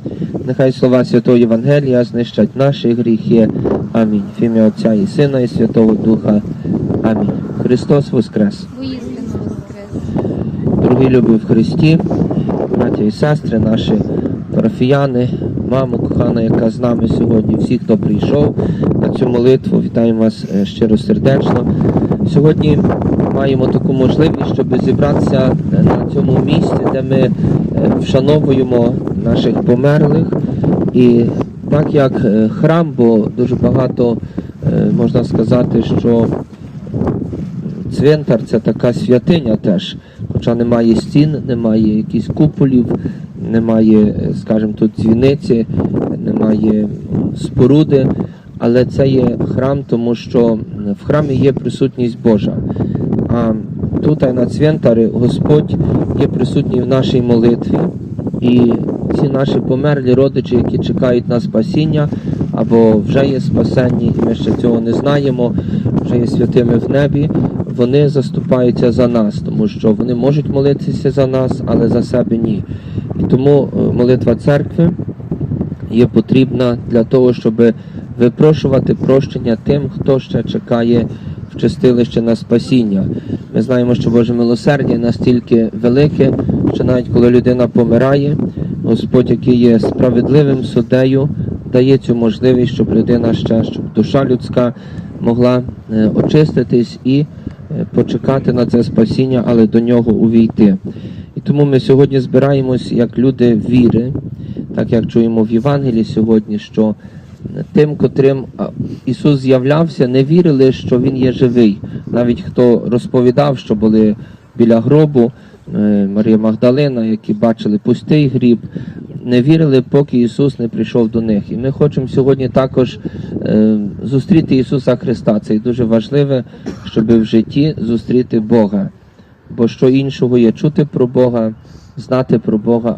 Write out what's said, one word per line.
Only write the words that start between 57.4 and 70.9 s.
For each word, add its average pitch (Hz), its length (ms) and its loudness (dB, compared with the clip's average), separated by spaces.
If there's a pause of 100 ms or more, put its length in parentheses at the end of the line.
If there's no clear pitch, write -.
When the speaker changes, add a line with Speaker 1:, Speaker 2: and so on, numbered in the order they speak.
Speaker 1:
і 120 320 4 (460)
ці 143 100 2
наші 135 260 0 (120)
померлі 131 460 0
родичі, 135 420 2
які 113 220 0
чекають 123 520 0
на 120 100 0
спасіння, 147 680 0 (420)
або 110 560 4
вже 135 200 2
є 135 120 -2
спасенні, - 720 0 (100)
і 117 40 0
ми 113 100 0
ще 110 160 -2
цього 117 300 0
не 117 120 -2
знаємо, 135 600 0 (480)
вже 123 160 -2
є 120 100 0
святими 120 500 2
в - 120 -2
небі, 143 400 0 (460)
вони 135 340 2
заступаються 127 840 0
за 123 160 2
нас, 113 280 0 (100)
тому 107 220 -2
що 107 260 0
вони 120 220 -2
можуть 139 340 0
молитися 139 640 0